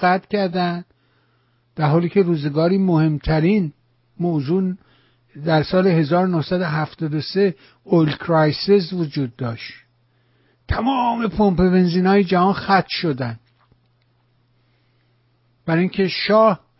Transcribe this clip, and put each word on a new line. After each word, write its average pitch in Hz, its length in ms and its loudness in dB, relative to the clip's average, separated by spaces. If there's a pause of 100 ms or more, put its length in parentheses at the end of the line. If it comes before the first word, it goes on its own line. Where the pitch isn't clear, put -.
قطع 185 280 0
کردن، 180 560 -4 (920)
در 156 100 0
حالی 170 220 2
که 202 140 2
روزگاری 165 560 0
مهمترین 160 920 2 (480)
موضوع 170 540 -2 (680)
در 156 180 2
سال 185 240 0
هزار 170 400 2
نهصد 180 340 -2
و 185 40 -4
هفتاد 156 500 -6
و 156 60 -4
سه 190 340 0 (300)
اویل 160 320 2
کرایسیس 160 760 0
وجود 147 440 -6
داشت. 117 380 -10 (920)
تمام 233 600 -2
پمپ 196 280 0
بنزینای 185 680 2
جهان 180 280 2
خط 190 360 0
شدن، 127 500 -6 (2250)
برای 165 140 0
اینکه 185 280 -2
شاه 214 520 2 (200)